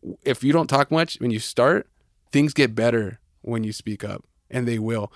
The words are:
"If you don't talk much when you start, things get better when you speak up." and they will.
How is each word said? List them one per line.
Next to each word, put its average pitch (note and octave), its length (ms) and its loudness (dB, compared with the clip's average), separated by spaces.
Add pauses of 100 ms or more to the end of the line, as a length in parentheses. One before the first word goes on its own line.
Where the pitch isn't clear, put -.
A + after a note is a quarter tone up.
(240)
"If C3+ 200 -2
you C#3+ 100 4
don't D#3+ 140 2
talk C#3 240 2
much D#3+ 280 0
when B2 120 -2
you G#2+ 80 -2
start, B2 480 2 (440)
things C#3+ 220 2
get A#2 220 2
better A2+ 420 0 (240)
when A2+ 220 -4
you G#2+ 100 -6
speak - 300 -10
up." G2+ 200 -10 (280)
and B2 160 -4
they A#2 100 -2
will. A2 380 -4